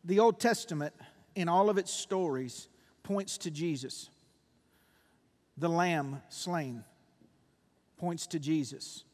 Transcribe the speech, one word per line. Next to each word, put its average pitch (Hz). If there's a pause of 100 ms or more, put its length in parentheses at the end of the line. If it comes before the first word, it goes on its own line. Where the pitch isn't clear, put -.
The 190
Old 226
Testament, 156 (400)
in 170
all 196
of 196
its 185
stories, 139 (340)
points 196
to 170
Jesus. 147 (1500)
The 151
lamb 165
slain 135 (1120)
points 170
to 165
Jesus. 139 (100)